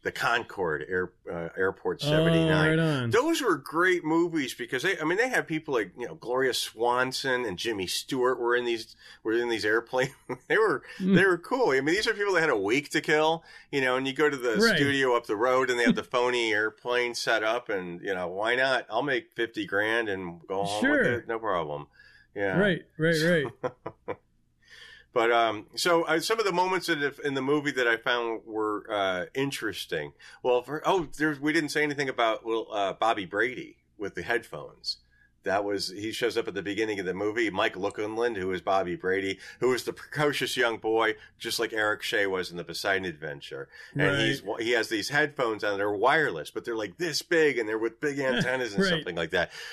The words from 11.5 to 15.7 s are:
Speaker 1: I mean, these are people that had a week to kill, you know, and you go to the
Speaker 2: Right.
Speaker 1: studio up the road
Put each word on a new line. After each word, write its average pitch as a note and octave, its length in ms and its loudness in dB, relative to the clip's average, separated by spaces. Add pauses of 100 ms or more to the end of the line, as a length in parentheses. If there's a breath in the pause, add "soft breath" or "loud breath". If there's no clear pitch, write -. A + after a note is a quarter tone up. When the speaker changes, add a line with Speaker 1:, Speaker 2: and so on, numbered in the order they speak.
Speaker 1:
I C3 100 4
mean, D3+ 140 0
these G#3+ 140 0
are A3 60 0
people G3+ 200 -2
that E3 60 4
had D#3+ 100 2
a B2 60 2
week A2+ 340 0
to D#3+ 100 0
kill, D#3 440 2 (260 loud breath)
you C#3+ 100 0
know, B2+ 160 2
and C3+ 100 -2
you C3+ 80 -2
go D3+ 140 4
to C#3+ 80 -2
the B2 200 0
Speaker 2:
Right. G#3+ 200 4
Speaker 1:
studio C#3 400 2
up A#2 100 -2
the A2 100 -2
road B2+ 340 4